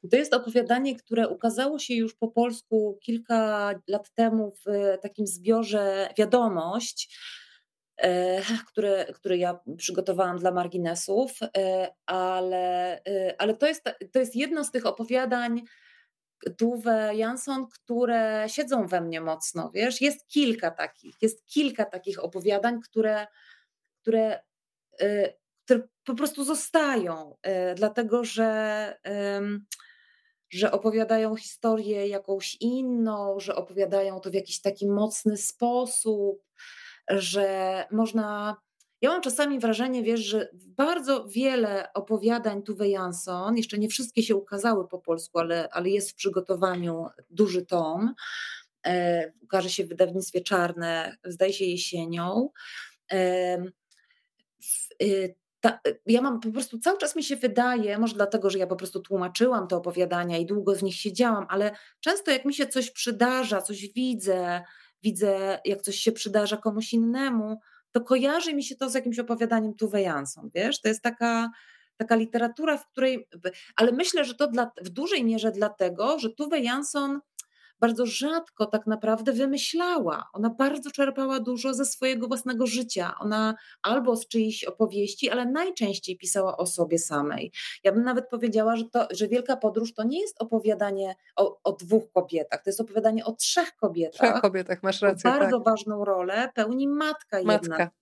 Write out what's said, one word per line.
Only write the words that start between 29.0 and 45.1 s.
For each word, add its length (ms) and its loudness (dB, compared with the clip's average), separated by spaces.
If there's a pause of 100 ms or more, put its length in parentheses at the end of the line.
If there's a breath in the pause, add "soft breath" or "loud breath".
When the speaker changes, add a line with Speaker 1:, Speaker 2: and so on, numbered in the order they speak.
Speaker 1:
em, 640 -4 (840 loud breath)
że 220 2
opowiadają 640 2
historię 720 -2
jakąś 520 -4
inną, 800 0
że 160 -4
opowiadają 640 0
to 100 -8
w 40 -6
jakiś 260 -4
taki 260 -2
mocny 500 0
sposób, 1080 0 (680 loud breath)
że 800 0
można, 680 -2 (440)
ja 100 4
mam 120 0
czasami 360 0
wrażenie, 440 0
wiesz, 180 2
że 340 -2
bardzo 760 -2
wiele 640 0
opowiadań 680 0
Tove 260 -2
Jansson, 680 -2
jeszcze 220 -2
nie 100 0
wszystkie 340 -2
się 140 -2
ukazały 520 0
po 100 -10
polsku, 400 -4